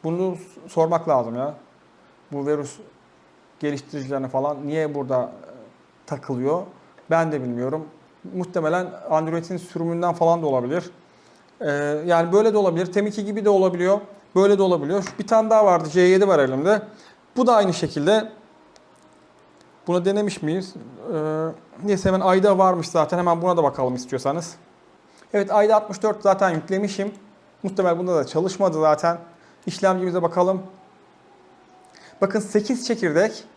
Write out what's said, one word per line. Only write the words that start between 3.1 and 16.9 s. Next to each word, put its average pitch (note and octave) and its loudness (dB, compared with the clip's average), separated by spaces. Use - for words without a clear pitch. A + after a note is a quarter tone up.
geliştiricilerine C#3 -8
falan C#3 -4
niye D3+ -4
burada, B2+ -2
e, - -6
takılıyor? C#3 -4
Ben D#3+ 0
de C#3 -4
bilmiyorum. B2+ -6
Muhtemelen F3 -4
Android'in E3 -2
sürümünden E3+ -4
falan E3+ 0
da D#3 -2
olabilir. C#3 -2
Ee, D3+ -2
yani E3+ 2
böyle G#3+ 4
de G#3+ 2
olabilir. F3+ 2
tem G3+ 0
iki G#3 -6
gibi G#3 -6
de G#3+ 4
olabiliyor. F#3+ 2
Böyle G3 6
de G3 0
olabiliyor. F3+ 0
Şu - -12
bir G3+ -8
tane A3 4
daha G#3+ 6
vardı. E3 4
C F3+ 2
yedi F#3+ 6
var E3+ 4
elimde. C#3+ 2